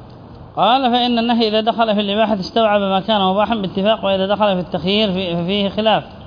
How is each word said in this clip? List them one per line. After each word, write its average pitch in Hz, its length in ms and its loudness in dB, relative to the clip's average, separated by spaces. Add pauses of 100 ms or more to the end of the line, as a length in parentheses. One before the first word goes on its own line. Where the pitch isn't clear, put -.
(560)
قال: 233 360 2
"فإن 240 260 2
النهي 233 300 2
إذا 214 120 2
دخل 220 340 2
في 208 60 2
الإباحة 208 340 0
استوعب 208 460 0
ما 190 200 0
كان 202 200 0
مباحا 202 340 2
باتفاق، 196 500 -2
وإذا 190 220 0
دخل 202 280 2
في 180 60 -2
التخيير 190 520 0
في-، 175 340 -2
فيه 196 220 0
خلاف". 214 360 0 (220)